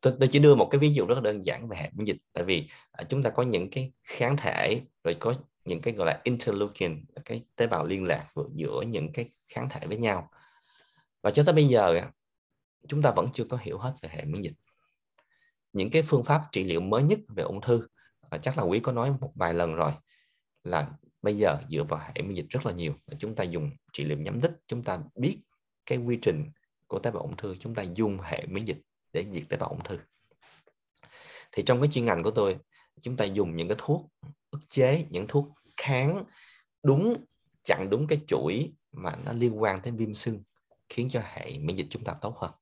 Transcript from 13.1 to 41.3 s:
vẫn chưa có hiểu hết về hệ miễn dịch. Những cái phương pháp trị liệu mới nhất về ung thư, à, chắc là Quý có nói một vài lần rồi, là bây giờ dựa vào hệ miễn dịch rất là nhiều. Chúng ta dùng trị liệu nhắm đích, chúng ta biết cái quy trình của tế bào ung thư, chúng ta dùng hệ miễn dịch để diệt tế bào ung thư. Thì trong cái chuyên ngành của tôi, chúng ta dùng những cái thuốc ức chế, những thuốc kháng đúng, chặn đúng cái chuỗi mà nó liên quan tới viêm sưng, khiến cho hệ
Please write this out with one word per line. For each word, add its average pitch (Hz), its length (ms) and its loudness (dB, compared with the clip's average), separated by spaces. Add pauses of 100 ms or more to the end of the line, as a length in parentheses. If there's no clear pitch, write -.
vẫn 92 220 2
chưa 117 120 -4
có 123 160 -6
hiểu - 180 -8
hết 127 240 -6
về 85 100 -12
hệ 80 120 -10
miễn 85 180 -6
dịch. 147 120 -8 (1200)
Những 101 180 -2
cái 156 120 4
phương 143 220 2
pháp 151 180 2 (100)
trị 95 120 0
liệu 85 160 0
mới 104 220 2
nhất 190 160 4 (100)
về 98 140 -4
ung 98 180 -4
thư, 117 280 2 (420)
à, 80 80 -6
chắc 139 200 -4
là 113 60 0
Quý 95 160 2
có 123 120 -2
nói 123 280 0
một - 140 -10
vài 85 200 0
lần 85 200 0
rồi, 78 180 2 (720)
là 78 260 -2 (340)
bây 104 140 0
giờ 90 220 2 (100)
dựa 73 160 0
vào 76 160 -4
hệ - 220 -10
miễn 95 120 -6
dịch 90 160 -6
rất 147 160 -4
là 104 60 -2
nhiều. 85 220 -4 (240)
Chúng 110 160 -8
ta 101 100 -4
dùng 85 260 -4 (220)
trị 71 120 -6
liệu 73 140 -4
nhắm 101 220 -6
đích, 165 120 0 (140)
chúng 120 160 -8
ta 95 160 -4 (160)
biết 139 240 -2 (480)
cái 127 120 -2
quy 120 240 -2
trình 76 280 0 (360)
của 95 120 -6
tế 117 120 -2
bào 101 120 -8
ung 82 140 -8
thư, 95 240 -10
chúng 113 140 -10
ta 107 80 -6
dùng 95 380 -2
hệ - 260 -8
miễn 98 180 -6
dịch 87 140 -6 (340)
để 87 180 -2
diệt 85 180 -8
tế - 80 -4
bào - 120 -4
ung - 160 -10
thư. 87 140 -8 (1500)
Thì 101 100 -2
trong 123 180 4
cái 147 120 4
chuyên 123 120 0
ngành 87 180 2
của 101 80 2
tôi, 101 280 2 (420)
chúng 123 160 -8
ta 113 80 0
dùng 95 320 -2
những 82 120 -2
cái 104 120 2
thuốc 165 300 0 (400)
ức 147 180 -8
chế, 139 420 4
những 92 180 -4
thuốc 143 200 2 (280)
kháng 139 480 0 (580)
đúng, 156 340 4 (480)
chặn 95 260 0
đúng 123 160 2
cái 151 200 2
chuỗi 90 460 0 (200)
mà 90 320 -8
nó - 80 -6
liên 117 300 0
quan 95 180 0
tới 120 120 -8
viêm 110 220 -4
sưng, 107 280 -6 (460)
khiến 120 220 -4
cho 123 140 -2
hệ - 340 -12